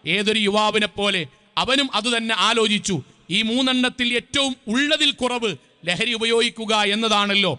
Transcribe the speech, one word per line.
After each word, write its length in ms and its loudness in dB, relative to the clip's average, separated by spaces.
ഏതൊരു 320 0
യുവാവിനെ 500 2
പോലെ 240 0
അവനും 260 0
അത് 180 -2
തന്നെ 200 -2
ആലോചിച്ചു. 480 0
ഈ 40 2
മൂന്നെണ്ണത്തിൽ 580 0
ഏറ്റവും 340 -2
ഉള്ളതിൽ 380 2
കുറവ് 300 -2
ലഹരി 300 -2
ഉപയോഗിക്കുക 560 0
എന്നതാണല്ലോ. 640 2